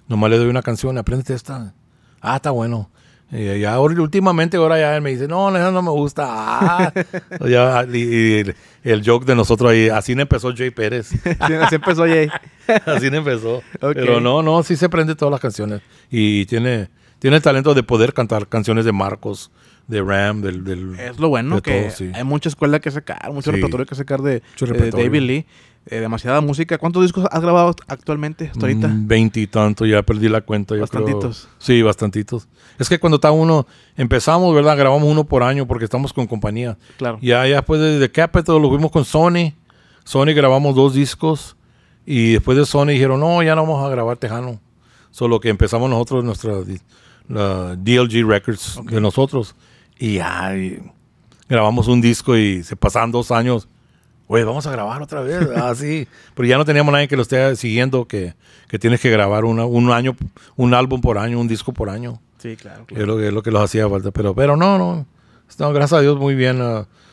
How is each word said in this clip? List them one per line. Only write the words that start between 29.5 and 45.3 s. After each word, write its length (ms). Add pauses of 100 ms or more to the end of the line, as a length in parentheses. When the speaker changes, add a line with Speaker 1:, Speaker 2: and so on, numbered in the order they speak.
Speaker 1:
ya 140
perdí 260
la 140
cuenta, 340
yo 100
creo. 200
Speaker 2:
Bastantitos. 420 (100)
Speaker 1:
Sí, 220
bastantitos. 680 (300)
Es 120
que 100
cuando 160
está 140
uno, 360 (300)
empezamos, 580
¿verdad? 220
Grabamos 320
uno 160
por 180
año 240
porque 200
estamos 260
con 140
compañía. 500 (220)
Speaker 2:
Claro. 240
Speaker 1:
Ya, 240
ya 100
después 240
de 180
The 140
Capital 480
lo 80
fuimos 220
con 160
Sony. 480 (500)
Sony 300
grabamos 420
dos 160
discos 640 (480)
y 300
después 240
de 80
Sony 220
dijeron, 320
"No, 220
ya 120
no 80
vamos 200
a 60
grabar 300
Tejano". 420 (500)
Solo 300